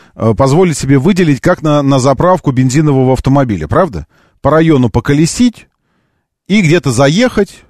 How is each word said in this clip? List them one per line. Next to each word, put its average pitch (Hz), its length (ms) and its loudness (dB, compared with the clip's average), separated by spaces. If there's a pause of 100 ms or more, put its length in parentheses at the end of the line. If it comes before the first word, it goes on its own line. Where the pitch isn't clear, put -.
(140)
э, 107 220 -2
позволить 147 400 0
себе 139 220 0
выделить, 160 420 0
как 175 220 -2
на, 147 180 0
на 139 180 0
заправку 143 520 0
бензинового 131 640 0
автомобиля, 123 520 -2
правда? 110 400 -4 (360)
По 143 80 -2
району 151 400 2
поколесить 165 800 -2 (760)
и 208 160 0
где-то 160 280 0
заехать, 160 800 -2